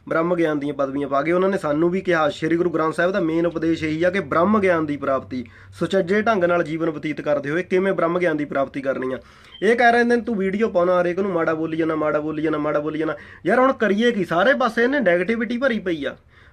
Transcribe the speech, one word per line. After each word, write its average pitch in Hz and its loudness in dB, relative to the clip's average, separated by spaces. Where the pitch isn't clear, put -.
ਬ੍ਰਹਮ 165 0
ਗਿਆਨ 156 0
ਦੀਆਂ 143 -4
ਪਦਵੀਆਂ 139 -2
ਪਾ 139 0
ਗਏ, 160 0
ਉਹਨਾਂ 185 2
ਨੇ 196 0
ਸਾਨੂੰ 156 0
ਵੀ 190 -2
ਕਿਹਾ, 170 2
ਸ਼੍ਰੀ 156 0
ਗੁਰੂ 170 0
ਗ੍ਰੰਥ 156 0
ਸਾਹਿਬ 175 0
ਦਾ 202 -2
ਮੇਨ 165 0
ਉਪਦੇਸ਼ 160 -2
ਇਹੀ 156 -2
ਆ 180 2
ਕਿ 196 0
ਬ੍ਰਹਮ 170 2
ਗਿਆਨ 175 2
ਦੀ 147 -4
ਪ੍ਰਾਪਤੀ, 135 -4
ਸੁਚੱਜੇ 190 0
ਢੰਗ 208 2
ਨਾਲ 175 2
ਜੀਵਨ 160 -2
ਬਤੀਤ 147 -6
ਕਰਦੇ 143 -2
ਹੋਏ 170 -2
ਕਿਵੇਂ 185 0
ਬ੍ਰਹਮ 170 0
ਗਿਆਨ 170 0
ਦੀ 147 -4
ਪ੍ਰਾਪਤੀ 139 -4
ਕਰਨੀ 131 -4
ਆ। 123 -6
ਇਹ 220 4
ਕਹਿ 233 6
ਰਹੇ 240 4
ਨੇ 240 2
ਤੂੰ 233 -4
ਵੀਡੀਓ 190 0
ਪਾਉਣਾ, 180 2
ਹਰੇਕ 175 -2
ਨੂੰ 196 -2
ਮਾੜਾ 165 0
ਬੋਲੀ 160 -4
ਜਾਣਾ, 160 0
ਮਾੜਾ 151 0
ਬੋਲੀ 151 -4
ਜਾਣਾ, 156 0
ਮਾੜਾ 147 0
ਬੋਲੀ 156 -4
ਜਾਣਾ। 156 -2
ਯਾਰ 220 2
ਹੁਣ 262 4
ਕਰੀਏ 226 2
ਕੀ? 202 -2
ਸਾਰੇ 185 2
ਪਾਸੇ 233 0
ਇਹਨੇ 269 2
ਨੈਗੇਟਿਵਿਟੀ 214 0
ਭਰੀ 240 0
ਪਈ 175 -4
ਆ। - -6